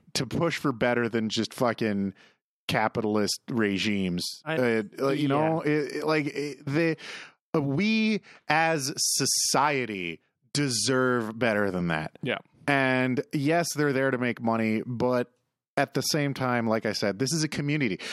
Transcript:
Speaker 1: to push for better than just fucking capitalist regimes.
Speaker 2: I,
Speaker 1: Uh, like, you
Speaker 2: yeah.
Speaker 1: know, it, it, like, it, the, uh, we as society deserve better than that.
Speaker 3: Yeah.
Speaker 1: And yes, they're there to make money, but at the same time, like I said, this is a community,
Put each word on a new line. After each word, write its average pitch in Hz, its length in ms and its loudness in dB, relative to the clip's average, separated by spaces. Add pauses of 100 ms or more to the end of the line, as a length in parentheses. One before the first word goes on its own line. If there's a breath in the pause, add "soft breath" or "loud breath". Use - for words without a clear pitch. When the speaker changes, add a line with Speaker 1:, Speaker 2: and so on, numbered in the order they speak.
(140)
Speaker 1:
to 135 140 -2
push 151 300 -2
for 143 140 0
better 120 380 2
than 110 200 0
just 107 260 -2
fucking 107 580 0 (540 soft breath)
capitalist 107 720 0 (100)
regimes. 98 720 0 (220)
Speaker 2:
I, 156 100 -4
Speaker 1:
Uh, 117 280 2 (160)
like, 139 180 0
you 139 60 0
Speaker 2:
yeah. 143 40 2
Speaker 1:
know, 156 340 2
it, 151 80 -2 (280)
it, 147 80 -4
like, 156 220 0
it, 143 380 -8
the, 160 320 0 (580 loud breath)
uh, 160 60 2
we 208 600 0 (260 loud breath)
as 156 500 2
society 123 1200 0 (340)
deserve 123 840 0
better 104 320 2
than 90 160 -2
that. 78 340 -4
Speaker 3:
Yeah. 123 160 -4 (320)
Speaker 1:
And 127 640 2
yes, 156 440 0
they're 147 180 2
there 135 180 2
to 127 60 -2
make 120 240 -2
money, 113 440 2
but 123 460 0 (460)
at 139 160 0
the 135 80 2
same 143 320 0
time, 123 340 0
like 110 180 2
I 107 60 0
said, 98 260 0
this 135 140 0
is 160 120 0
a 156 40 -2
community, 143 520 -2 (140 loud breath)